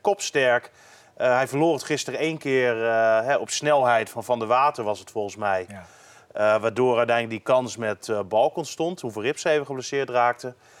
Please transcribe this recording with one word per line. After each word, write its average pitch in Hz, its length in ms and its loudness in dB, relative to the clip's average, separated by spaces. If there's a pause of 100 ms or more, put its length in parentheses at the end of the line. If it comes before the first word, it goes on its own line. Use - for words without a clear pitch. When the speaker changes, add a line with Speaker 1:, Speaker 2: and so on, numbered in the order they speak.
Speaker 1:
kopsterk. 131 680 0 (440)
Eh, - 180 0
hij 131 140 2
verloor 151 260 2
het 135 100 -4
gisteren 131 360 -4
één 156 180 -2
keer, 123 480 0
eh, 113 400 4
hè, 139 100 2
op - 140 -2
snelheid 123 600 2
van 117 140 -10
Van 123 160 -2
der 113 80 -4
Water 127 360 2
was 104 160 -4
het - 120 -20
volgens 104 240 -6
mij. 98 340 -2
Speaker 2:
Ja. 95 160 -16 (460)
Speaker 1:
Eh, 107 300 2
waardoor 117 360 2
uiteindelijk 117 380 0 (100)
die 131 100 2
kans 120 220 -2
met, 107 320 -6
eh, 107 120 0
Balk 110 340 2
ontstond. 170 420 -6
Toen 123 140 -8
Verrips 110 320 -4
even 151 220 0
geblesseerd 135 440 -6
raakte. 123 440 0 (260)